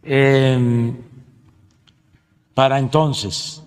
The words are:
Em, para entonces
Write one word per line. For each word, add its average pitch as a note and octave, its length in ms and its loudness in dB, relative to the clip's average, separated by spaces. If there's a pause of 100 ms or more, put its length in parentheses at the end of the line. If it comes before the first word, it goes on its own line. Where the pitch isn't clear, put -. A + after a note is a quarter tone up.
Em, C3 920 2 (1600)
para C3+ 240 2
entonces C3+ 880 -4